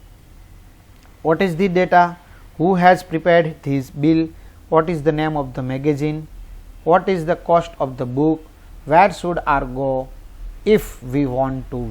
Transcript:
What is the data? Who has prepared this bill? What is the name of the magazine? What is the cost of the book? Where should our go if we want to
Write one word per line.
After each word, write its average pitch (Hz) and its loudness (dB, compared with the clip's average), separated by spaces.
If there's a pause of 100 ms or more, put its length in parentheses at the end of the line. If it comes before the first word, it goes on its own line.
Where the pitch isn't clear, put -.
(1200)
What 160 2
is 185 0
the 190 2
data? 175 2 (420)
Who 180 2
has 180 6
prepared 160 2
this 139 -4 (100)
bill? 160 2 (420)
What 160 2
is 165 -4
the 156 2
name 151 -2
of 135 -6
the 135 -6
magazine? 147 -4 (580)
What 175 2
is 175 -2
the 165 -2
cost 170 0
of 131 -6
the 135 -6
book? 151 0 (500)
Where 180 6
should 170 -6
our 139 0
go 131 -6 (580)
if - 0 (100)
we 143 0
want 131 -4 (120)
to 123 -6